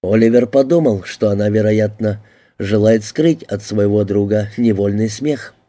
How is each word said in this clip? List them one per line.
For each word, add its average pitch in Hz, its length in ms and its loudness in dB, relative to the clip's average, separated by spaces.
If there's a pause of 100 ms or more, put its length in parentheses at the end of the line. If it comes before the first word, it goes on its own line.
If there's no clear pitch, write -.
Оливер 113 460 2
подумал, 135 560 0
что - 260 -4
она, 101 200 0
вероятно, 107 760 0 (320)
желает 107 460 2
скрыть 156 400 -2
от - 200 -8
своего 104 420 0
друга 101 500 -2
невольный 107 540 0
смех. 135 460 -6 (140)